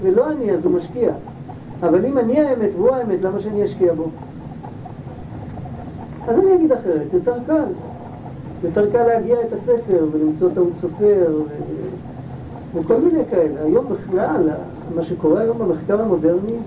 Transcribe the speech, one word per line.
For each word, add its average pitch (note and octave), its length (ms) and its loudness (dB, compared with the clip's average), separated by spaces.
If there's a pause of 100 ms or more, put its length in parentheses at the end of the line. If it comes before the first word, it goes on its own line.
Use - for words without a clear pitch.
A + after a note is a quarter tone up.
ולא A3 280 4
אני, B3 220 0
אז E3+ 120 0
הוא F3+ 80 4
משקיע. G3+ 400 0 (720)
אבל F3 220 4
אם C#4 140 2
אני B3 220 4
האמת B3 360 2
והוא G#3+ 140 4
האמת, A3+ 320 0
למה F#3+ 180 -2
שאני G#3 240 -2
אשקיע F3 300 2
בו? D#3+ 100 -4 (2250)
אז A3+ 100 4
אני F#4+ 160 8
אגיד D#4+ 180 4
אחרת, D#3+ 400 0
יותר G#3+ 220 2 (120)
קל. D#4 180 2 (1000)
יותר G#3 280 2
קל A#3+ 140 4
להגיע A#3 300 4 (120)
את - 40 -6
הספר G3+ 600 2
ולמצוא D#3 420 2
טעות F3 220 2
סופר F#3 580 2
ו-, - 1400 -8
וכל D#3+ 180 2
מיני D#4+ 340 2
כאלה. D#3 340 2
היום G3+ 240 4
בכלל, G3 600 0 (460)
מה E3+ 80 -2
שקורה D#3 380 0
היום A3+ 180 0
במחקר G3 420 0
המודרני, F#3+ 560 2 (100)